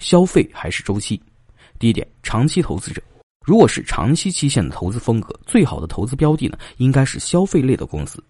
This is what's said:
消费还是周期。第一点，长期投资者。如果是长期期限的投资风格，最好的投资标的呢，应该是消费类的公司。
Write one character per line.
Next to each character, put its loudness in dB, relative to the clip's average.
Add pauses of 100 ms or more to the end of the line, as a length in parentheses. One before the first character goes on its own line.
消 4
费 2
还 -12
是 -8
周 -4
期。 -6 (560)
第 2
一 4
点， -4 (160)
长 0
期 0
投 -6
资 -12
者。 -12 (420)
如 6
果 10
是 -4
长 -2
期 -2
期 -2
限 0
的 -4
投 -6
资 -6
风 0
格， -10 (100)
最 4
好 -2
的 -8
投 -4
资 -8
标 2
的 -4
呢， -6 (200)
应 2
该 4
是 -4
消 0
费 2
类 2
的 -4
公 -6
司。 -16